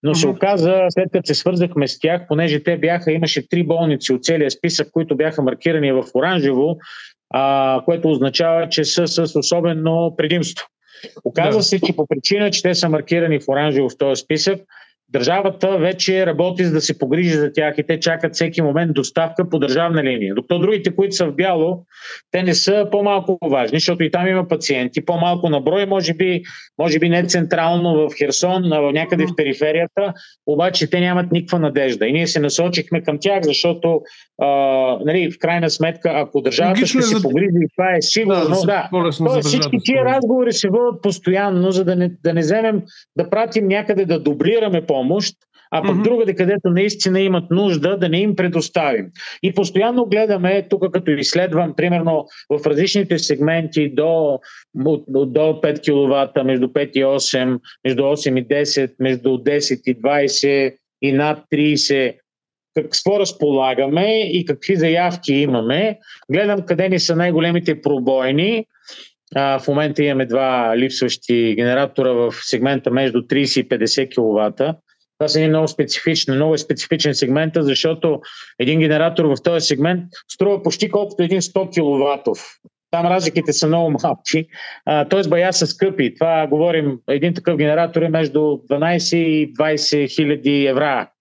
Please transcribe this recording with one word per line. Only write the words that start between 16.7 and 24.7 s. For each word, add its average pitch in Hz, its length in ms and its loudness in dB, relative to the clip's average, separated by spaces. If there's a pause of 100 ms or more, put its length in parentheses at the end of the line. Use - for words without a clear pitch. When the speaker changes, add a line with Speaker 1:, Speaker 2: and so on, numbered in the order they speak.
Speaker 1:
да 156 80 0
се - 180 -4
погрижи 160 320 0
за 147 220 0
тях 151 260 0
и 147 80 -2
те 160 140 -2
чакат 165 340 -2
всеки 170 280 -2
момент 156 320 0
доставка 165 540 -2
по 160 100 -2
държавна 151 460 0
линия. 110 300 -2
Докато 147 240 -2
другите, 190 380 0
които 196 180 0
са 180 120 0
в 143 80 -6
бяло, 175 500 0 (460)
те 185 120 -2
не 175 120 2
са 196 380 2
по-малко 202 520 0
важни, 135 340 0
защото 175 240 0
и 156 80 0
там 180 180 0
има 185 200 0
пациенти, 143 560 -2